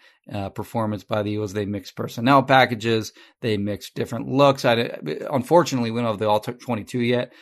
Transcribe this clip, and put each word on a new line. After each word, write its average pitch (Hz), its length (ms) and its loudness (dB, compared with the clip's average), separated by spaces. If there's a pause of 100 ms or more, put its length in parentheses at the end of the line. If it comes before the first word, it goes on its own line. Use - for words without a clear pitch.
(320)
uh, 98 160 -6
performance 107 560 -6
by 107 180 -2
the 101 80 -2
Eagles. 104 220 -4
They 101 140 -4
mixed 101 280 -8
personnel 120 480 2
packages. 117 680 2 (300)
They 113 140 0
mixed 101 380 -6
different 117 340 -6
looks. 139 360 4
I, 117 340 2 (320)
unfortunately, 131 640 2
we 117 80 -2
don't 120 100 0
have 104 80 -2
the 107 100 0
all 107 120 4
twenty-two 120 600 -6
yet, 120 420 0